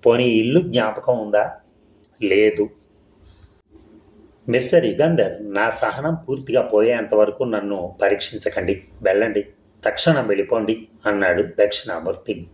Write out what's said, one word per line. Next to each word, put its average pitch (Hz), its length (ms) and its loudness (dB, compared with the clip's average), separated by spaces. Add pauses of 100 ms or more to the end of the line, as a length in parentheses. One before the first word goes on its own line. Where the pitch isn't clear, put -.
"పోనీ 123 200 4
ఇల్లు 117 340 2
జ్ఞాపకం 120 600 -2
ఉందా?" 104 320 0 (720)
"లేదు." 104 460 2 (1800)
"మిస్టర్ 131 360 2
యుగంధర్, 107 680 0
నా 107 160 2
సహనం 135 480 -4 (120)
పూర్తిగా 131 320 0
పోయేంత 110 520 2
వరకు 107 300 2
నన్ను 101 580 -6
పరీక్షించకండి, 101 840 -2 (180)
వెళ్ళండి, 101 440 0 (400)
తక్షణం 131 420 0
వెళ్ళిపోండి," 104 600 -2 (180)
అన్నాడు 98 380 0 (160)
దక్షిణామూర్తి. 92 920 -4